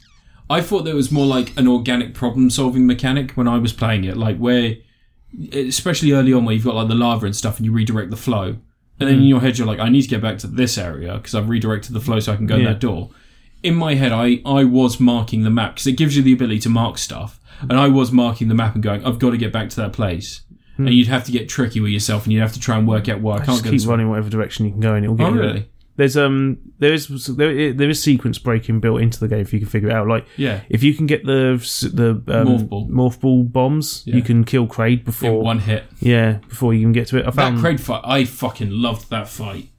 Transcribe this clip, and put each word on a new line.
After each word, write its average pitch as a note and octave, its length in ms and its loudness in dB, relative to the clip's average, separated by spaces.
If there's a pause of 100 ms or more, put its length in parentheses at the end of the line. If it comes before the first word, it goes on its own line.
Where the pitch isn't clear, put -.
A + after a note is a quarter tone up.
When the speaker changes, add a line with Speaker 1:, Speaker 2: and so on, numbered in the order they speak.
(500)
Speaker 1:
I E3 120 0
thought E3+ 240 -2
there D#3 100 -2
was C#3 160 0
more, C#3 140 2
like, B2+ 320 0
an B2+ 100 4
organic A#2+ 460 0
problem-solving B2+ 720 2
mechanic C3 460 0
when B2 140 0
I A#2+ 120 2
was A2+ 160 0
playing A2 300 0
it, F#2 120 -4
like, A2 220 -2
where, A#2 380 0 (760)
especially C#3 600 0
early C3 200 4
on B2 120 4
where A2 100 0
you've A2+ 100 0
got, A#2+ 100 0
like, A2 140 -2
the A2+ 60 0
lava A#2 320 0
and G2+ 100 -4
stuff - 220 -4
and A2+ 80 -2
you A2 60 0
redirect A2 380 -2
the A2+ 60 -8
flow. G#2+ 400 -4 (440)
And C3+ 80 0
then C3+ 100 6
Speaker 2:
Mm. C3 40 6
Speaker 1:
in C#3 40 8
your C3+ 140 6
head, B2 180 0
you're A#2 80 -2
like, G#2+ 120 -4
"I A2+ 100 -2
need C3+ 140 6
to - 60 -2
get A2 120 -2
back G#2+ 180 -4
to - 100 -12
this A#2+ 280 -2
area F2 460 -8
'cause - 120 -14
I've G#2+ 140 -2
redirected A2 440 -2
the A2 80 -4
flow A2 180 -2
so G#2+ 140 -2
I G#2 40 -2
can G#2+ 100 -2
go A2 100 2
in B2+ 60 4
Speaker 2:
Yeah. A#2 80 2
Speaker 1:
that G#2 100 -2
door." G2 300 -4 (520)
In E3+ 140 2
my D#3+ 180 0
head, C3+ 180 2
I, A#2+ 320 2
I C#3 200 4
was B2 340 4
marking A#2+ 440 2
the A2 80 2
map A2 260 0
'cause - 100 -6
it C3+ 60 0
gives C#3+ 240 2
you C#3 60 4
the C3 100 6
ability A#2+ 280 2
to A#2 80 -4
mark A2+ 300 0
stuff. - 400 -10 (220)
And B2+ 180 -4
I C#3 100 4
was C3+ 240 4
marking A#2+ 360 2
the A2 60 2
map A2 200 0
and G#2+ 80 -2
going, G#2 220 -2
"I've B2 140 -4
gotta B2 180 2
get A2+ 160 -4
back A2 180 -4
to - 60 -10
that G#2 160 -6
place." G2 480 -6 (360)
Speaker 2:
Hmm. C3+ 100 0
Speaker 1:
And A#2+ 100 4
you'd A#2+ 120 6
have B2 160 0
to B2+ 80 -8
get A#2 160 -4
tricky A#2 320 -2
with G#2+ 120 0
yourself G#2 320 -2
and A2 80 0
you'd A2 80 2
have A2 120 0
to - 80 -12
try A#2 180 -2
and A2 100 2
work A2 200 0
out, G#2 120 -4
"Well, G#2+ 140 -2
I - 20 -2
Speaker 2:
I - 80 -4
Speaker 1:
can't - 120 -2
Speaker 2:
just A2+ 80 -4
Speaker 1:
go - 60 -2
Speaker 2:
keep C#3 100 4
Speaker 1:
this G#2+ 60 -2
way." A#2 40 0
Speaker 2:
running A2+ 180 2
whatever G#2+ 220 -2
direction A2 360 -4
you G#2 60 -4
can G2+ 80 -6
go A2 140 2
and G#2 100 0
it'll A2+ 120 0
get C3+ 100 2
Speaker 1:
Oh, G#3 80 2
Speaker 2:
you A#3+ 60 2
there. E3 80 0
Speaker 1:
really? G#2 180 -6 (300)
Speaker 2:
There's, C#3 200 2
um, C3+ 420 0 (200)
there D3 160 2
is, D3+ 140 -4
there, C#3 640 -2
there C#3+ 180 0
is D3+ 100 -2
sequence B2+ 380 2
breaking A2+ 400 0
built A2+ 220 0
into A2+ 180 0
the A2+ 80 -4
game G#2+ 140 -2
if G2+ 120 -4
you A2 60 0
can G#2 80 -4
figure G#2 220 -2
it A2 40 0
out. A2 140 0
Like, A2+ 200 -2 (100)
Speaker 1:
Yeah. A#2+ 320 -4
Speaker 2:
if A#2+ 160 0
you D3 100 4
can D#3 140 -2
get D3+ 180 -2
the C3 340 2
s-, - 200 -8
the, A#2+ 300 0
um, A2+ 360 0
Speaker 1:
Morph A#2 220 2
ball. G2+ 200 -8
Speaker 2:
morph B2+ 320 0
ball B2+ 220 4
bombs, C3 640 -2
Speaker 1:
Yeah. A#2 80 -4
Speaker 2:
you B2 80 4
can A#2 220 2
kill A#2 240 0
Kraid A#2+ 360 0
before A2+ 360 0
Speaker 1:
In A2 40 -2
one A2+ 140 0
hit. G#2+ 240 -2 (160)
Speaker 2:
Yeah, A2+ 360 2 (140)
before B2 240 0
you A2 100 2
can A2+ 100 4
get A#2 160 0
to C3 100 -2
it. - 40 0
I - 80 -2
Speaker 1:
That B2+ 40 -8
Speaker 2:
found C3 240 0
Speaker 1:
Kraid D3 220 0
fight, A2+ 240 -8
I C3 180 0
fucking A2+ 480 -6
loved A2+ 400 -4
that A2 180 -8
fight. G#2 500 -12